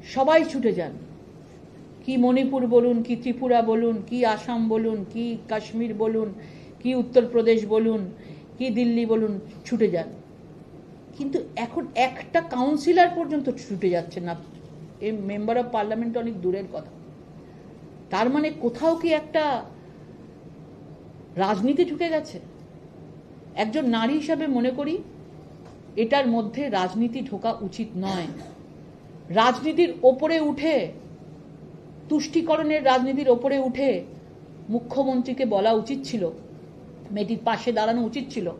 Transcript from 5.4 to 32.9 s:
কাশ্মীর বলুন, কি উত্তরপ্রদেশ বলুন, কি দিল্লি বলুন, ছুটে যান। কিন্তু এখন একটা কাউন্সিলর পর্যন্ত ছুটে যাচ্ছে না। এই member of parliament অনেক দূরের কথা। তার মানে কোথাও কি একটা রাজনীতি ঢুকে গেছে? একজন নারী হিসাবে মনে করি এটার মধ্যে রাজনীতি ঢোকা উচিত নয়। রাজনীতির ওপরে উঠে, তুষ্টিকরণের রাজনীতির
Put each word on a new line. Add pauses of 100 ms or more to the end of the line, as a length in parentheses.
কাশ্মীর
বলুন, (480)
কি
উত্তরপ্রদেশ
বলুন, (480)
কি
দিল্লি
বলুন, (240)
ছুটে
যান। (1120)
কিন্তু (140)
এখন
একটা
কাউন্সিলর
পর্যন্ত
ছুটে
যাচ্ছে
না। (640)
এই
member
of
parliament
অনেক
দূরের
কথা। (1200)
তার
মানে (100)
কোথাও
কি
একটা (1700)
রাজনীতি
ঢুকে
গেছে? (1120)
একজন
নারী
হিসাবে
মনে
করি (1000)
এটার
মধ্যে
রাজনীতি
ঢোকা
উচিত
নয়। (1000)
রাজনীতির
ওপরে
উঠে, (1160)
তুষ্টিকরণের
রাজনীতির